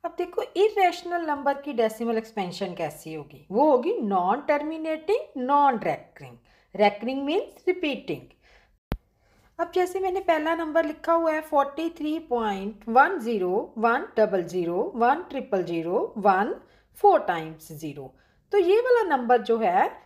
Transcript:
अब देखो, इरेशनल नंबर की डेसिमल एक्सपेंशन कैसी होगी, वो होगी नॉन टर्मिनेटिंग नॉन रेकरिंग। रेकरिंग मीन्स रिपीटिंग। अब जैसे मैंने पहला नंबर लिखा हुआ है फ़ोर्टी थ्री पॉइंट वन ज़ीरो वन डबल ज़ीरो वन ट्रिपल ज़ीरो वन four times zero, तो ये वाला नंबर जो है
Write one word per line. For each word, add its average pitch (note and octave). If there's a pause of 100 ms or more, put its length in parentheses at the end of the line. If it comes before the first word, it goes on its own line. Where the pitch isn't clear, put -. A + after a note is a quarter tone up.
अब E4
देखो, F4
इरेशनल F4
नंबर C#4
की D4
डेसिमल A3+
एक्सपेंशन F#3
कैसी D#3+
होगी, -
वो C4
होगी D4
नॉन G3
टर्मिनेटिंग D#4
नॉन C4+
रेकरिंग। C3+ (380)
रेकरिंग G#3+
मीन्स E4+
रिपीटिंग। D4 (1400)
अब E4+
जैसे F4+
मैंने F#4+
पहला E4
नंबर D#4+
लिखा D#4
हुआ E4
है D#4
फ़ोर्टी D#4 (100)
थ्री D4+ (100)
पॉइंट G#3+
वन D4
ज़ीरो G#3+
वन A#3 (100)
डबल G3+
ज़ीरो F3
वन B3+
ट्रिपल G#3
ज़ीरो E3+ (180)
वन G3+ (460)
four G4 (100)
times D#3+ (100)
zero, C#3+ (440)
तो G4+
ये F#4+
वाला B4
नंबर B3
जो A#3
है A3 (200)